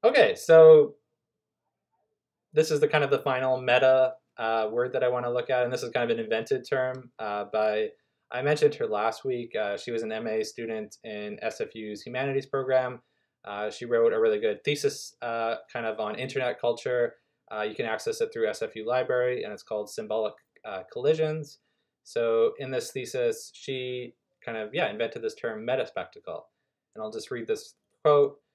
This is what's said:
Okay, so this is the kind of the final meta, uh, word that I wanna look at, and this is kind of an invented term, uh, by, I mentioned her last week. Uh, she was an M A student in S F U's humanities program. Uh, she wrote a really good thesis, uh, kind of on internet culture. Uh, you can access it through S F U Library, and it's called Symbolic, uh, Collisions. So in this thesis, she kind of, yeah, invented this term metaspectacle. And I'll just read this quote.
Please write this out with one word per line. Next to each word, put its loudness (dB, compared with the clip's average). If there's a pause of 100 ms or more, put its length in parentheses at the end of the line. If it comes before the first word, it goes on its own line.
Okay, 6
so 10 (1600)
this 2
is 2
the 4
kind 4
of 0
the 4
final 0
meta, 4 (220)
uh, 0
word -2
that -2
I 2
wanna -2
look -4
at, 2
and -2
this -4
is -8
kind -2
of 2
an -6
invented -4
term, -4
uh, -6
by, 0 (420)
I -6
mentioned 2
her -4
last -2
week. -6
Uh, -2
she -10
was -4
an -6
M -6
A -2
student -10
in -10
S -6
F -8
U's -10
humanities -4
program. -2 (440)
Uh, -6
she -12
wrote 4
a 0
really 2
good -2
thesis, -4
uh, -4 (160)
kind -6
of -4
on -4
internet -4
culture. 0 (360)
Uh, -6
you -4
can -4
access -4
it -2
through 0
S -4
F -8
U -8
Library, 0
and -10
it's -16
called -6
Symbolic, -4 (300)
uh, -10
Collisions. -2 (460)
So 2
in -10
this -6
thesis, -4
she -10 (300)
kind -8
of, -8
yeah, -2
invented -6
this -4
term -8
metaspectacle. -6 (520)
And -12
I'll -8
just -10
read -8
this -6 (280)
quote. 4 (140)